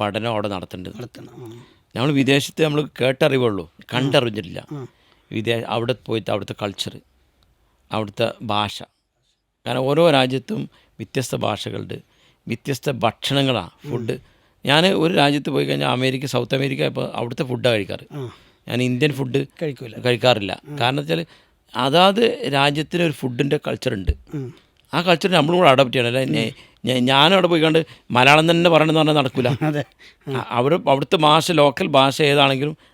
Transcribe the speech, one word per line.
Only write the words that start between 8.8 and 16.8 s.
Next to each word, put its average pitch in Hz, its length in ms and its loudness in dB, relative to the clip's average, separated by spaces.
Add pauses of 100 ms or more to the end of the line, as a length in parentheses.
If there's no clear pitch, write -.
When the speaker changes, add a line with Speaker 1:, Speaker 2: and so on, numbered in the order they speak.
Speaker 1:
കാരണം 127 140 -4
ഓരോ 151 300 2
രാജ്യത്തും 135 640 -2
വ്യത്യസ്ത - 600 -8
ഭാഷകളുണ്ട്, 107 840 -8 (300)
വ്യത്യസ്ത 135 440 -6
ഭക്ഷണങ്ങളാണ് 117 760 -2 (160)
Speaker 2:
ഉം. 143 60 -10
Speaker 1:
ഫുഡ്. 123 260 -4 (480)
ഞാൻ 156 220 4
ഒരു 175 260 0
രാജ്യത്ത് 143 360 2
പോയി 139 160 -2
കഴിഞ്ഞാൽ 143 240 -2
അമേരിക്ക, 127 360 -2
സൗത്ത് 123 300 -2
അമേരിക്ക, 135 260 -2